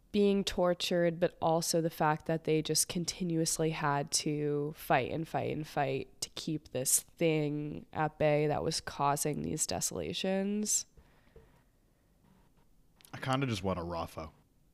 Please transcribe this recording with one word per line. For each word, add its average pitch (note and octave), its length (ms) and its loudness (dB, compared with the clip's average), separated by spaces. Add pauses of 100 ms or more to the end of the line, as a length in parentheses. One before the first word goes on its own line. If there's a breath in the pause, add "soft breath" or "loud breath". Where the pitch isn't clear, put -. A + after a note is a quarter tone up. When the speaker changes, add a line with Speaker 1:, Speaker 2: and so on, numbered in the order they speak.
(120)
Speaker 1:
being G3+ 320 4
tortured, F3 800 2
but - 200 0
also E3 380 2
the D#3+ 100 0
fact D#3 360 0
that E3 180 0
they D#3 180 2
just - 280 0
continuously E3 800 0
had D3 420 0
to D3 640 0
fight C#3 360 2
and D#3+ 140 -2
fight B2+ 300 -2
and D3+ 100 -6
fight C3+ 440 -2 (100)
to - 160 -8
keep - 380 -6
this - 320 0 (120)
thing D3+ 760 0
at D3+ 240 -2
bay D3+ 300 4
that D3 140 0
was - 200 -2
causing C#3+ 640 -2
these D#3 220 -2
desolations. F#3+ 1200 -2 (2250 soft breath)
Speaker 2:
I A#2 60 -10
kinda C3 280 0
just G2 160 -2
want F#2 160 0
a E2 40 -6
Rafa. E2 460 -8 (440)